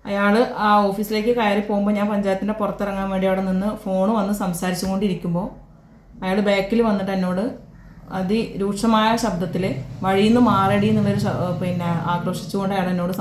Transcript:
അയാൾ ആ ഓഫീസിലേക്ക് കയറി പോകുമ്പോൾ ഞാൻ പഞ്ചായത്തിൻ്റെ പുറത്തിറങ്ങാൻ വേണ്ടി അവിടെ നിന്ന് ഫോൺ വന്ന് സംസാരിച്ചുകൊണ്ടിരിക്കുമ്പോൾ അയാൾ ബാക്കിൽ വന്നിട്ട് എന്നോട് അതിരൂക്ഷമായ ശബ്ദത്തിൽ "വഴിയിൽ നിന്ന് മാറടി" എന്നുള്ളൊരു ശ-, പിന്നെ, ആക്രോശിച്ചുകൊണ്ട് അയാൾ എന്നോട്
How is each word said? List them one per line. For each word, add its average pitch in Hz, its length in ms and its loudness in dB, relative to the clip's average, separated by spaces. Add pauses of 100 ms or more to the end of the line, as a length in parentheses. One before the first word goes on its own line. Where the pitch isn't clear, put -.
അയാൾ 202 260 2 (320)
ആ - 20 4 (200)
ഓഫീസിലേക്ക് 214 500 0
കയറി 208 280 2
പോകുമ്പോൾ 202 300 0
ഞാൻ 208 160 0
പഞ്ചായത്തിൻ്റെ 202 480 0
പുറത്തിറങ്ങാൻ 196 520 -4
വേണ്ടി 190 180 0
അവിടെ 190 180 0
നിന്ന് 185 180 0 (160)
ഫോൺ 190 240 0 (120)
വന്ന് 202 140 0 (100)
സംസാരിച്ചുകൊണ്ടിരിക്കുമ്പോൾ 185 1040 -2 (760)
അയാൾ 185 240 0
ബാക്കിൽ 196 400 2
വന്നിട്ട് 196 300 0
എന്നോട് 180 260 -2 (760)
അതിരൂക്ഷമായ 214 920 0 (160)
ശബ്ദത്തിൽ 180 380 -2 (420)
"വഴിയിൽ 196 260 4
നിന്ന് 247 180 6
മാറടി" 196 420 4
എന്നുള്ളൊരു 202 340 2
ശ-, 185 100 0 (260)
പിന്നെ, 175 300 -2 (220)
ആക്രോശിച്ചുകൊണ്ട് 185 640 -4
അയാൾ 180 160 0
എന്നോട് 175 280 -2